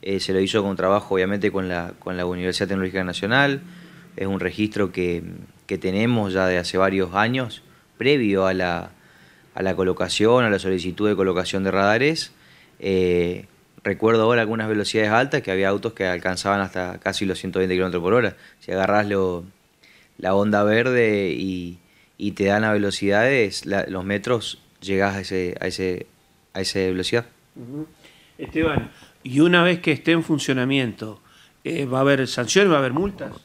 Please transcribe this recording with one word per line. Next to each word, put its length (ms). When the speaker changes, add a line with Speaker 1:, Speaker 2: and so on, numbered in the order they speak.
Speaker 1:
Eh, 200
se 100
lo 80
hizo 240
con 140
trabajo, 380
obviamente, 360
con 160
la, 320
con 160
la 100
Universidad 440
Tecnológica 340
Nacional. 580
Es 120
un 120
registro 540
que, 300
que 100
tenemos 540
ya 160
de 100
hace 200
varios 360
años, 480
previo 480
a 80
la, 380
a 100
la 120
colocación, 680
a 60
la 100
solicitud 480
de 80
colocación 480
de 80
radares. 640
Eh, 680
recuerdo 400
ahora 180
algunas 260
velocidades 440
altas, 300
que 100
había 180
autos 240
que 120
alcanzaban 540
hasta 400
casi 260
los 140
ciento 200
veinte 160
kilómetros 280
por 100
hora. 220
Si 140
agarrás 340
lo, 380
la 180
onda 280
verde 760
y, 420
y 140
te 140
dan 200
a 80
velocidades, 920
la, 220
los 160
metros, 560
llegás 340
a 60
ese, 400
a 60
ese, 400
a 60
esa 200
velocidad. 460
Speaker 2:
Ujú. 320
Esteban, 540
y 160
una 240
vez 160
que 140
esté 180
en 120
funcionamiento, 1000
eh, 220
¿va 140
a 20
haber 260
sanciones, 420
va 60
a 40
haber 120
multas? 400